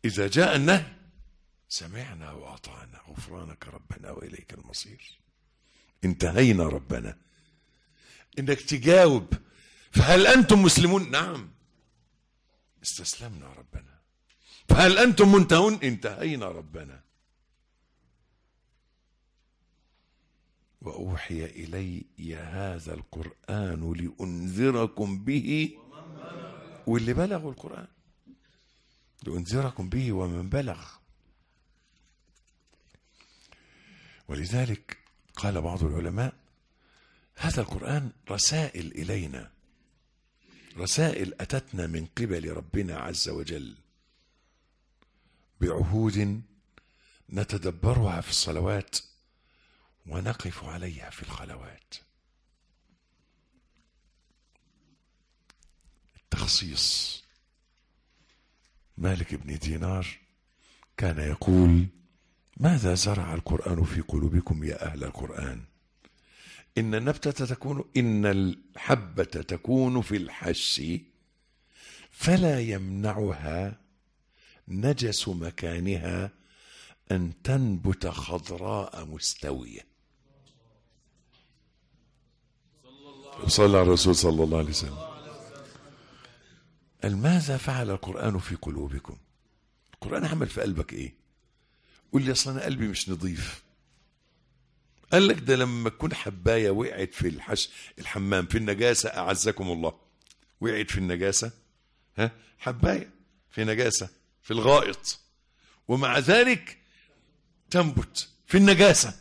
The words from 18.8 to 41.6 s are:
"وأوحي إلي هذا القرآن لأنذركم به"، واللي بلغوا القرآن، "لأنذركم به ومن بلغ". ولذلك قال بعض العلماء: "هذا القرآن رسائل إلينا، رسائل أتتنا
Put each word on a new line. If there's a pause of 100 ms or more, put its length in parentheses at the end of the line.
"وأوحي
إلي
هذا
القرآن
لأنذركم
به"، (1080)
واللي
بلغوا
القرآن، (1400)
"لأنذركم
به
ومن
بلغ". (3500)
ولذلك (380)
قال
بعض
العلماء: (1000)
"هذا
القرآن (180)
رسائل
إلينا، (1200)
رسائل
أتتنا